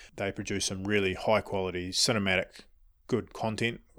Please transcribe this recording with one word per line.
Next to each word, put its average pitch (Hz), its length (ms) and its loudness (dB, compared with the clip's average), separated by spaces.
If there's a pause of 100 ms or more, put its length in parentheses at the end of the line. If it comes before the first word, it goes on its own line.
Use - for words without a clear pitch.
(160)
They 98 160 -2
produce 101 360 -4
some 95 180 -6
really 101 280 4
high 104 280 4
quality 92 500 -4
cinematic, 95 680 2 (460)
good 110 260 -2
content. 113 480 -4 (180)